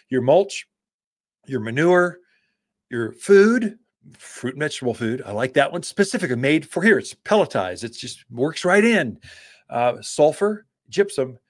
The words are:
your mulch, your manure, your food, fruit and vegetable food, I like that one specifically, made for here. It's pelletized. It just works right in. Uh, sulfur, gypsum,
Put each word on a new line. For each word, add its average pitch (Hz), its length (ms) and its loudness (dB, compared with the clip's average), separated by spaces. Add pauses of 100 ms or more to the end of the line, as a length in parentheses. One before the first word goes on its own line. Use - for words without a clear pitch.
your 127 140 0
mulch, 165 440 2 (800)
your 131 140 -6
manure, 170 580 2 (720)
your 117 220 -6
food, 214 640 4 (400)
fruit - 360 -12
and 139 60 -12
vegetable 147 320 -4
food, 113 320 -6
I 98 60 -14
like 117 240 -4
that 143 160 2
one 175 140 -8
specifically, 180 500 -2
made 139 340 0
for 170 140 -6
here. 202 160 4
It's - 160 -8
pelletized. 110 720 -2
It 117 80 -12
just - 360 -16
works 123 360 -6
right 196 200 4
in. 190 360 0 (500)
Uh, 120 320 -2
sulfur, 180 640 0 (220)
gypsum, 131 500 -2 (120)